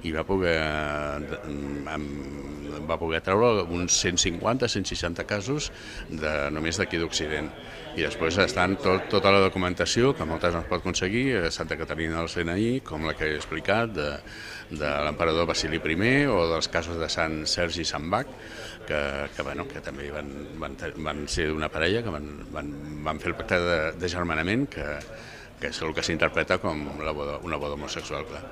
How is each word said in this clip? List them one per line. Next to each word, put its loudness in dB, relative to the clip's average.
i 0
va 0
poder, 4
em, -4
va 0
poder 0
treure 6
uns 2
cent 2
cinquanta, 2
cent 0
seixanta -4
casos -2
de, 0
només 0
d'aquí 2
d'Occident. 0
I 2
després 2
estan 4
tot, 4
tota 6
la 10
documentació, 4
que -2
moltes 2
no 0
es -8
pot 0
aconseguir, 0
eh, 2
Santa -4
Caterina -2
del 0
Sinaí, 0
com -4
la -2
que 0
he -2
explicat, 0
de, 0
de -2
l'emperador 4
Basili 0
primer, 4
o 6
dels 2
casos 0
de 0
Sant 0
Sergi 0
i 0
Sant -4
Bach, 0
que, 0
que, -4
bueno, -4
que -10
també -8
van, -8
van -6
te-, -6
van -4
ser 2
una 0
parella 2
que -4
van, -4
van, -6
van -2
fer -2
el -4
pacte 2
de, 4
de 0
germanament, 2
que, -6
que -4
és -6
el -2
que 0
s'interpreta 2
com 0
la 0
boda, -4
una -2
boda -2
homosexual, -6
clar. -10